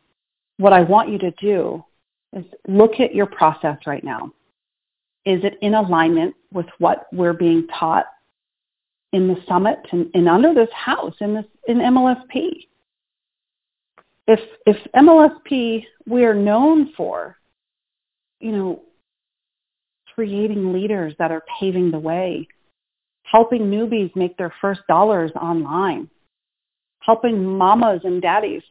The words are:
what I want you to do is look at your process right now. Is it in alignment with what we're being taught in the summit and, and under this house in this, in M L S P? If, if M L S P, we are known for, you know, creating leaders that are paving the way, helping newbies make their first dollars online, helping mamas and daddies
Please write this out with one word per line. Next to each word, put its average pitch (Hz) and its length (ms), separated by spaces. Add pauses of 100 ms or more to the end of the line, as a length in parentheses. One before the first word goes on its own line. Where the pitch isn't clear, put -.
(580)
what 196 140
I 180 100
want 202 260
you 208 100
to 180 140
do 190 520 (480)
is 185 120 (220)
look 220 340
at - 140
your 202 120
process 156 600
right 143 180
now. 131 280 (920)
Is 185 200
it 202 160
in 208 140
alignment 170 600 (180)
with 175 140 (120)
what - 340
we're 175 200
being 165 360
taught - 380 (1080)
in 185 140
the 180 220
summit 190 300 (120)
and, 175 240
and 175 140
under 254 260
this 233 180
house - 480
in 208 140
this, 214 120 (200)
in 240 140
M 247 160
L 254 120
S 247 200
P? 330 400 (1600)
If, 220 120 (260)
if 208 100 (180)
M 285 140
L 320 140
S 302 100 (120)
P, 233 420 (200)
we 240 180
are 220 100
known 262 640
for, 92 400 (1040)
you 220 120
know, 190 300 (1300)
creating 202 580
leaders 185 460
that 165 140
are 160 120 (140)
paving 180 320
the 156 80
way, 170 480 (760)
helping 226 400
newbies 208 520
make 180 220
their 175 240
first 196 260
dollars 175 460
online, 170 800 (880)
helping 226 440
mamas 190 640
and 180 160
daddies 190 500